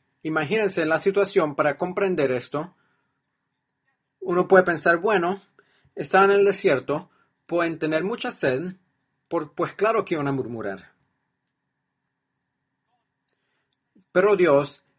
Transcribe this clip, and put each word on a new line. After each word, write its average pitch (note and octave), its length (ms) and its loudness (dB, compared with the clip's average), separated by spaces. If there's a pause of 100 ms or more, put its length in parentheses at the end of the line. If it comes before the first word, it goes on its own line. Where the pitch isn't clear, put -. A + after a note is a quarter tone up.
(220)
imagínense D#3+ 640 -2
la D#3 120 0
situación F#3+ 560 0
para D3 220 0
comprender F3+ 560 -2
esto. C#3+ 420 -8 (1500)
Uno F3 280 0
puede F#3 140 8
pensar, E3+ 360 0
"Bueno, F#3+ 440 -2 (520)
están F#3+ 360 2
en G3+ 80 4
el G3+ 60 6
desierto, D#3+ 680 0 (360)
pueden E3 320 -2
tener D#3+ 260 -2
mucha A#3 280 -6
sed, D#3+ 440 -2 (520)
por, D#3 260 -6
pues E3+ 200 -6
claro G#3+ 300 0
que F#3 100 -4
iban C#3+ 140 -2
a C#3 40 -2
murmurar". A2 600 -8 (3250)
Pero G3 240 2
Dios D3 460 2 (160)